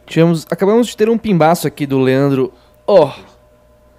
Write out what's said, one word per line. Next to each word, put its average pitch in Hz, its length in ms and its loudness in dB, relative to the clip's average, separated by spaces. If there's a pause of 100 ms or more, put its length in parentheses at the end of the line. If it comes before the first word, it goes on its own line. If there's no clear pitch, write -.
Tivemos, 165 440 0
acabamos 208 380 0
de - 80 -14
ter 214 140 0
um 233 80 0
pimbaço 170 500 0
aqui 147 180 -6
do 135 140 -2
Leandro. 131 540 0 (340)
Ó, 151 240 4 (880)